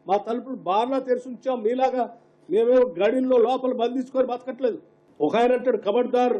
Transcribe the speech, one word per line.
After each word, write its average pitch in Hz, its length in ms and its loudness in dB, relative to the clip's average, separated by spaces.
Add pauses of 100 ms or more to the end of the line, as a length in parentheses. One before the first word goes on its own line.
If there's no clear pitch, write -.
మా 190 100 2
తలుపులు 240 380 -6
బార్లా 214 440 -2
తెరిచి 247 320 -4
ఉంచాం. 247 300 -6
మీలాగా 247 560 -2 (320)
మేమేమో 240 540 2
గడిల్లో 254 340 2
లోపల 254 360 2
బంధించుకొని 247 540 -2
బతకట్లేదు. 247 540 -6 (400)
ఒక 151 140 0
ఆయన 240 180 4
అంటాడు, 247 240 0
"ఖబర్దార్ 247 640 0